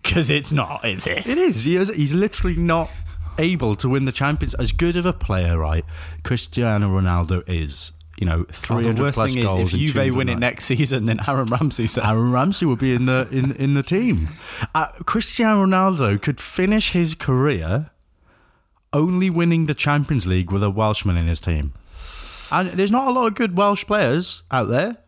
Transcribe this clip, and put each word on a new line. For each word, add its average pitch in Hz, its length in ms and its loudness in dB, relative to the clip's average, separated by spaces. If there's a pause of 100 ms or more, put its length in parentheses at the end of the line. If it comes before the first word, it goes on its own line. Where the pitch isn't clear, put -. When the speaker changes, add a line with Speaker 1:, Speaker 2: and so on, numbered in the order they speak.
Speaker 1:
'Cause 156 260 0
it's 147 240 0
not, 135 320 -4
is 92 220 -4
it? - 200 -4
Speaker 2:
It 262 100 0
is. 208 280 0
He 165 100 2
is, 190 140 0
he's 147 240 -2
literally 185 420 0
not 170 340 0 (480)
able 156 380 0
to 127 140 -2
win 135 160 2
the 131 60 -2
Champions. 147 440 -2
As 127 160 0
good 170 240 0
of 175 100 0
a 180 80 2
player, 87 440 0
right, 78 260 0 (400)
Cristiano 110 680 0 (100)
Ronaldo 87 480 2
is. 80 440 -4 (260)
You 98 80 -2
know, 82 160 2
Speaker 1:
Oh, - 20 0
the - 100 -8
Speaker 2:
three 117 300 -2
hundred 113 140 2
plus 139 200 0
Speaker 1:
worst 123 160 0
thing 127 100 0
is, - 20 2
Speaker 2:
goals 92 280 0
Speaker 1:
if 120 60 2
Speaker 2:
and 151 80 2
Speaker 1:
Juve 135 80 -2
win 139 100 2
it 131 60 2
Speaker 2:
two 127 60 0 (160)
hundred 117 80 -2
Speaker 1:
next - 240 -2
season, 127 400 0
then 110 220 2
Aaron 135 180 0
Ramsey's 117 500 0
there. 117 100 -2
Speaker 2:
Aaron 113 280 4
Ramsey 160 320 2
will 131 100 2
be 131 180 2
in 123 120 2
the, 127 260 2
in, 131 240 0
in 139 200 0
the 139 80 2
team. 175 500 0
Speaker 1:
<laughs> - 420 -10
Speaker 2:
Uh, 156 120 0 (180)
Cristiano 220 600 2
Ronaldo 185 560 2
could 139 200 -2
finish 202 500 0
his 165 240 0
career 127 760 0 (1000)
only 180 380 2
winning 165 380 2
the 147 60 -2
Champions 143 540 0
League 92 240 2
with 98 120 2
a 104 60 2
Welshman 104 480 0
in 82 100 2
his 85 120 0
team. 73 340 -2 (760)
And 175 200 0
there's 196 200 0
not 262 160 2
a 262 40 0
lot 247 160 2
of 208 80 -2
good 208 200 -2
Welsh 202 300 2
players 180 640 0
out 123 180 0
there. 180 280 0 (100)